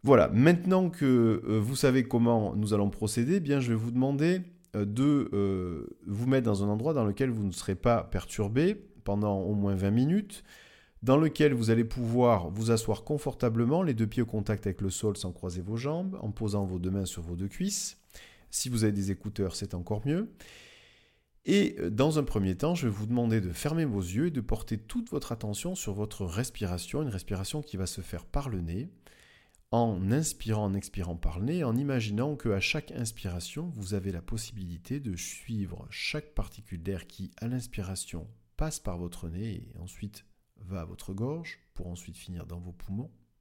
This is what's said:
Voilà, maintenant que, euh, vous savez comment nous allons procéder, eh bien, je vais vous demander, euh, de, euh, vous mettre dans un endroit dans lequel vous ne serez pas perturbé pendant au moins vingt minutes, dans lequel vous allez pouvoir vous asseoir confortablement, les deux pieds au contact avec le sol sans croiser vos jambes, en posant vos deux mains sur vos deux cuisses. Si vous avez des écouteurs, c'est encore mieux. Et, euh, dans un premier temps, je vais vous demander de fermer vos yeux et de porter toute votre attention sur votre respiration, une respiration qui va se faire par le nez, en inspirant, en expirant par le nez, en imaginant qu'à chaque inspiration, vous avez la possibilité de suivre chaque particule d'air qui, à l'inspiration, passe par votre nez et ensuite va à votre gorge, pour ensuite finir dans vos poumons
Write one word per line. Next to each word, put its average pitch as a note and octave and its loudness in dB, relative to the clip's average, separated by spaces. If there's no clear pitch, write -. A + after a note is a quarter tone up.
Voilà, A2+ 8
maintenant F3 6
que, A#2+ 6
euh, G#2+ 4
vous A#2 0
savez C3 4
comment A#2 4
nous G#2 2
allons G2+ 2
procéder, A#2+ 0
eh - 4
bien, C#3+ 0
je B2 0
vais A#2 2
vous A2 -2
demander, C#3+ 2
euh, G#2 0
de, C3 2
euh, F#2 0
vous A2 -2
mettre C3 4
dans G2+ 2
un G2+ 2
endroit A2 0
dans B2 2
lequel B2 0
vous G#2+ -2
ne F#2+ 0
serez - -4
pas A#2 2
perturbé A2+ 0
pendant G2+ 0
au G2 0
moins G2+ 2
vingt G2 2
minutes, D#3 2
dans C3 8
lequel D3+ 6
vous A2+ 2
allez A2+ 6
pouvoir A#2 4
vous A2 0
asseoir A2 2
confortablement, C3 0
les D3+ 2
deux A2+ 2
pieds A#2 0
au - 2
contact G#2+ -2
avec F#2+ -2
le G2 0
sol G2+ 0
sans F#2 -6
croiser F2+ -6
vos G#2 -4
jambes, E3 -4
en G#2 -4
posant G2+ -2
vos F#2 -4
deux F#2 -2
mains F#2+ 0
sur - -8
vos E2+ -6
deux F#2+ -4
cuisses. - -4
Si - -4
vous A2+ 2
avez G#2 4
des G2 0
écouteurs, G2 -2
c'est G2 -6
encore G#2 -4
mieux. F#3 -2
Et, G3 4
euh, F2 -2
dans C#3+ 4
un D3 2
premier F#2+ 2
temps, D3+ 0
je C#3+ 0
vais G#2 0
vous G#2+ -4
demander A#2 2
de F2+ -2
fermer D#3 0
vos G2+ 0
yeux G2 0
et E3+ -2
de C3 -2
porter G#2+ -4
toute A#3 -6
votre - -4
attention A2+ -6
sur - -6
votre G#2 -4
respiration, F2+ -4
une C#3 -2
respiration G2 -6
qui - -10
va F#2 -2
se F2+ -8
faire - -10
par C#3 -2
le G2+ -4
nez, F2+ -4
en A2 2
inspirant, A2 0
en F#2+ 0
expirant F2+ -4
par D#2+ -2
le G2 -2
nez, E3 0
en A#2 0
imaginant B2+ 0
qu'à G2+ 0
chaque - -2
inspiration, A2+ -6
vous G2+ -6
avez G2 -2
la E2+ -6
possibilité G#2+ -6
de A2+ -4
suivre F#2+ -6
chaque - -6
particule - -6
d'air F#2 -4
qui, - -10
à A#2 -6
l'inspiration, F#2+ -6
passe D#3 -2
par F2 -6
votre E2+ -8
nez G2 -6
et - -12
ensuite F#2 -14
va F#2 -8
à D#2+ -8
votre F#2 -12
gorge, C#3+ -6
pour F2+ -8
ensuite F2 -12
finir F2 -12
dans E2+ -10
vos F2 -12
poumons G2+ -8